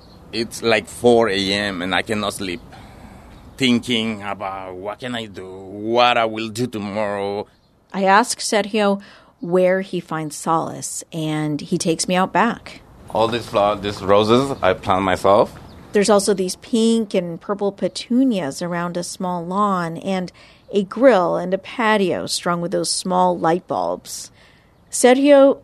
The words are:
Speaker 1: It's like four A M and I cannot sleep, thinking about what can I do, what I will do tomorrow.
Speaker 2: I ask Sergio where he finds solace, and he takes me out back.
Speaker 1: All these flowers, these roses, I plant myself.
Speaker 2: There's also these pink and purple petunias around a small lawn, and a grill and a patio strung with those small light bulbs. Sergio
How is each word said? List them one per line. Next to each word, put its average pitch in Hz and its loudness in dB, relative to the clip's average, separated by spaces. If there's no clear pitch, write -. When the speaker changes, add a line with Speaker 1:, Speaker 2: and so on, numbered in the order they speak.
Speaker 1:
It's 110 -6
like 110 2
four 117 4
A 95 0
M 101 -2
and 92 -2
I 92 0
cannot 104 -4
sleep, 90 -8
thinking 113 0
about 95 -8
what 104 -10
can 123 -10
I 113 -8
do, 92 -14
what 107 2
I 113 4
will 110 -6
do 113 -4
tomorrow. 101 -4
Speaker 2:
I 190 -2
ask 190 4
Sergio 202 0
where 180 2
he 190 -6
finds 156 -8
solace, 143 -4
and 156 -4
he - -4
takes 165 -2
me 185 -2
out 185 0
back. - -2
Speaker 1:
All 113 2
these 113 -4
flowers, 104 2
these 101 -6
roses, 110 4
I 92 4
plant 95 0
myself. 98 4
Speaker 2:
There's 208 2
also 208 4
these 185 -4
pink 226 0
and 175 -4
purple 202 -4
petunias 202 -2
around 175 -6
a 175 -4
small 180 -6
lawn, 180 -2
and 185 -6
a 202 0
grill 185 4
and 175 -2
a 190 -2
patio 196 0
strung 175 -4
with 170 -6
those 170 -2
small 180 0
light 175 0
bulbs. 90 -6
Sergio 269 6